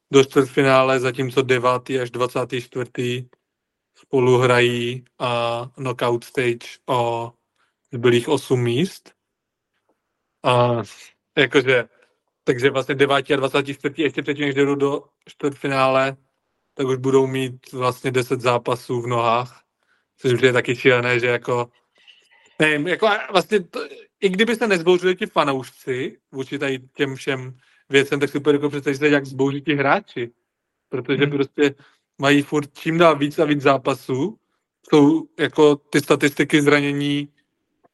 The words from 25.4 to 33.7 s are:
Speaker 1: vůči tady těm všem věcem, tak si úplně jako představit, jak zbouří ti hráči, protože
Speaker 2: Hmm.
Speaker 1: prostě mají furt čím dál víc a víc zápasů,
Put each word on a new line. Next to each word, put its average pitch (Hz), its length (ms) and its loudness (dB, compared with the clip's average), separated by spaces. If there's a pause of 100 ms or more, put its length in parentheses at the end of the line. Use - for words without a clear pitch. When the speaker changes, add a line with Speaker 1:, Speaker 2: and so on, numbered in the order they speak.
Speaker 1:
vůči 135 280 -10
tady 139 200 -4 (140)
těm 139 220 -4
všem 127 420 -8 (320)
věcem, 139 300 2
tak 143 100 -2
si - 80 -6
úplně 143 180 2
jako 143 140 -2
představit, 143 420 -2
jak 139 140 2
zbouří 139 360 -2
ti 147 140 -4
hráči, 139 560 -2 (580)
protože 131 340 -2
Speaker 2:
Hmm. 147 80 0
Speaker 1:
prostě 143 440 0 (420)
mají 143 240 2
furt 147 320 -6
čím 165 240 -6
dál 165 180 4
víc 143 240 -4
a 160 60 2
víc 147 160 0
zápasů, 139 760 -2 (520)